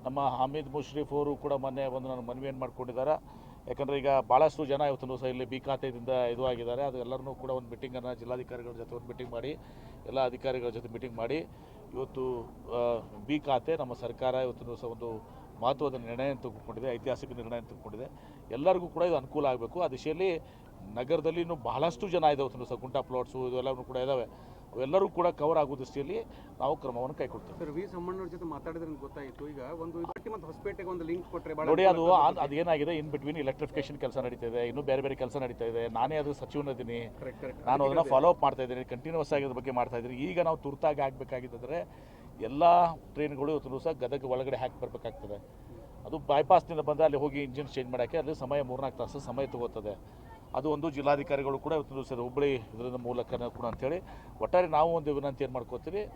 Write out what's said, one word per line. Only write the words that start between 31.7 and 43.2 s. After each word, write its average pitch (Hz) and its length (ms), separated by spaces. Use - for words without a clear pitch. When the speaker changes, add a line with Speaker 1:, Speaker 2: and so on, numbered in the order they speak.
Speaker 1:
ಅದು 175 180
Speaker 2:
ಅನುಕೂಲ 175 180
Speaker 1:
ಆ-, 143 60
Speaker 2:
ಆಗ್ತದೆ. 175 180
Speaker 1:
ಅದೇನಾಗಿದೆ, 156 560
in 151 60
between 147 280
electrification 143 640
ಕೆಲಸ 131 200
ನಡೀತಾ 120 280
ಇದೆ, 120 220
ಇನ್ನೂ 123 140
ಬೇರೆ 135 200
ಬೇರೆ 135 120
ಕೆಲಸ 131 220
ನಡೀತಾ 123 280
ಇದೆ. 117 240
ನಾನೇ 123 280
ಅದು 147 160
ಸಚಿವನಿದ್ದೀನಿ, 120 880
Speaker 2:
ಕರೆಕ್ಟ್, 127 200
ಕರೆಕ್ಟ್. - 260
Speaker 1:
ನಾನು 139 180
ಅದನ್ನ 139 140
Speaker 2:
ಅದಕ್ಕೆ 156 120
Speaker 1:
ಫಾಲೋ 135 180
ಅಪ್ 175 140
ಮಾಡ್ತಾ 131 200
ಇದ್ದೀನಿ, 127 220
ಕಂಟಿನ್ಯೂಸ್ 151 480
ಆಗಿ 143 120
ಅದ್ರ 127 120
ಬಗ್ಗೆ 127 140
ಮಾಡ್ತಾ 123 260
ಇದ್ದೀನಿ. 123 200
ಈಗ 165 240
ನಾವು 165 160
ತುರ್ತಾಗಿ 147 440
ಆಗಬೇಕಾಗಿದ್ದರೆ 131 880
ಎಲ್ಲ 170 540
ಟ್ರೈನ್ಗಳು 147 580